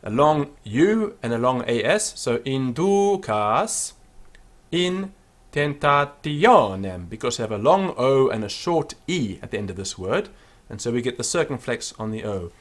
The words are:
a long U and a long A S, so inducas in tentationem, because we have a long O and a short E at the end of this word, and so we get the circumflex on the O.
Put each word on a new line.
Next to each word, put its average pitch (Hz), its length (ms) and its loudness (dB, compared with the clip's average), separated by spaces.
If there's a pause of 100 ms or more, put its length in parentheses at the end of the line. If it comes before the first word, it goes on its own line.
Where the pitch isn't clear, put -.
a - 60 -10
long 143 420 4 (120)
U 196 580 2
and 117 120 -2
a 117 40 0
long 123 300 0
A 117 160 2
S, 180 360 0
so 120 200 -2
inducas 135 1500 0 (760)
in 185 420 -2 (380)
tentationem, 143 1600 2
because 117 280 -6
we 120 60 -4
have 107 80 -4
a 107 60 -4
long 175 400 2
O 131 320 4
and 110 140 -4
a 104 60 -8
short 165 460 -2 (120)
E 131 340 -2
at - 100 -12
the - 60 -6
end 101 120 -6
of 95 60 -8
this 92 220 -8
word, 107 320 -4 (400)
and 113 120 -12
so 120 100 -4
we 120 100 0
get 123 160 -4
the 123 60 -8
circumflex 127 760 -4
on 110 120 -6
the 110 140 -8
O. 95 360 -6